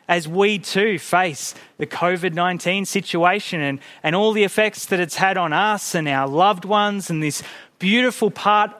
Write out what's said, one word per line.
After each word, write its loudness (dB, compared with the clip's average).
as 0
we 2
too 0
face -2
the -4
covid -2
nineteen -2
situation 0
and, -2
and 0
all 2
the 2
effects 0
that 0
it's -4
had 0
on 0
us 0
and 0
our 0
loved 2
ones 0
and -2
this -4
beautiful 2
part 2